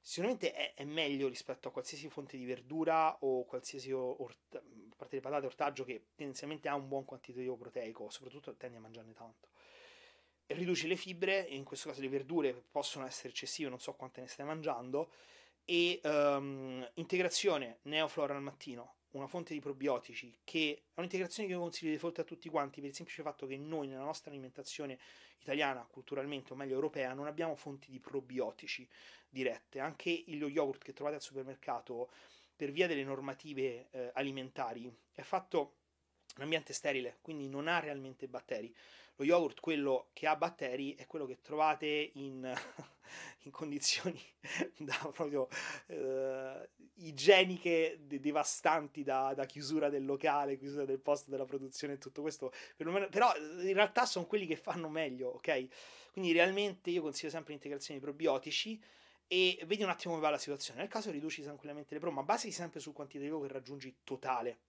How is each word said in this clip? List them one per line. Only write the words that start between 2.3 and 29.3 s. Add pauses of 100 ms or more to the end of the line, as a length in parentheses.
di
verdura
o
qualsiasi
o-,
orta-,
a
parte
le
patate,
ortaggio
che
tendenzialmente
ha
un
buon
quantitativo
proteico,
soprattutto
tendi
a
mangiarne
tanto. (1000)
E
riduci
le
fibre,
e
in
questo
caso
le
verdure (200)
possono
essere
eccessive,
non
so
quante
ne
stai
mangiando, (520)
e,
ehm,
integrazione
Neoflora
al
mattino, (160)
una
fonte
di
probiotici,
che
è
un'integrazione
che
io
consiglio
di
default
a
tutti
quanti,
per
il
semplice
fatto
che
noi
nella
nostra
alimentazione (400)
italiana,
culturalmente,
o
meglio
europea,
non
abbiamo
fonti
di
probiotici (420)
dirette.